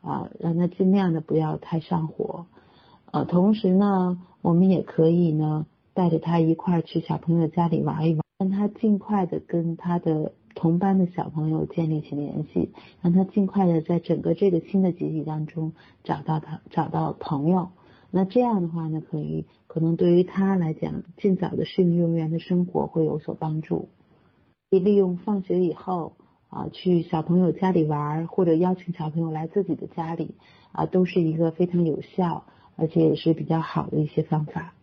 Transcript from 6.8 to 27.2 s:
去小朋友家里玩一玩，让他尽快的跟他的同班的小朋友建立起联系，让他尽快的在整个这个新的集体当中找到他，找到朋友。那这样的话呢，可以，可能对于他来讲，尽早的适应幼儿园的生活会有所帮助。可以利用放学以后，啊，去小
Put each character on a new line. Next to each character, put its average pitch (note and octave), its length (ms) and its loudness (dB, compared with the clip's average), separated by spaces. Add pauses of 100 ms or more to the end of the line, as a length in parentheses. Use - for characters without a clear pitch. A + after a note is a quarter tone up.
去 - 180 -4
小 - 180 -4
朋 E3+ 220 2
友 D#3+ 60 2
家 E3+ 220 0
里 D#3 140 0
玩 D#3 260 0
一 E3 60 2
玩， D3+ 80 -2 (160)
让 F#3+ 100 -2
他 G3+ 200 0
尽 G#3 300 0
快 G3+ 280 -2
的 - 140 -4
跟 E3+ 360 -2
他 F3 220 -2
的 D#3 340 -2 (220)
同 E3+ 240 0
班 F#3+ 200 2
的 F#3 80 4
小 E3 220 -6
朋 D#3 220 -4
友 D#3 160 -2
建 D#3+ 240 -4
立 D3+ 100 -2
起 D3 160 -12
联 D3 360 -6
系， - 180 -2 (320)
让 F3 100 2
他 F#3 120 4
尽 F#3+ 220 0
快 F#3+ 200 2
的 E3 160 4
在 E3+ 160 0
整 E3 240 -2
个 E3 120 0
这 G3 160 2
个 E3+ 100 2
新 F#3+ 200 -2
的 F3+ 120 2
集 D#3 180 -4
体 D#3 140 -6
当 D#3 220 -6
中 D#3+ 260 -6 (320)
找 D3+ 180 -4
到 D#3 180 -2
他， D#3 300 -14
找 E3+ 180 -4
到 D#3+ 300 -4
朋 D3 300 -4
友。 F3+ 200 0 (460)
那 F#3 100 2
这 F#3+ 160 2
样 A3+ 220 2
的 E3+ 60 -2
话 D#3+ 200 -6
呢， D#3 180 -4
可 D#3 120 -8
以， D#3 260 -6 (220)
可 - 140 -6
能 E3 160 2
对 F3 180 4
于 F3+ 80 6
他 F#3+ 340 0
来 D#3+ 160 0
讲， D#3 300 -6 (160)
尽 F#3+ 180 2
早 F3+ 120 -2
的 - 180 -2
适 - 160 0
应 F3 140 4
幼 E3+ 120 2
儿 - 20 0
园 D#3+ 200 0
的 E3 80 -2
生 F3+ 260 0
活 F3 220 -2
会 D#3+ 180 0
有 D3+ 140 -2
所 - 160 -8
帮 D#3 260 -4
助。 - 280 -4 (800)
可 F#3+ 80 4
以 - 20 4
利 G3+ 160 4
用 F#3 220 2
放 G3+ 240 -2
学 F3+ 180 0
以 E3+ 140 2
后， F3+ 420 -6 (320)
啊， - 240 -10
去 F3 300 2
小 D#3+ 200 -2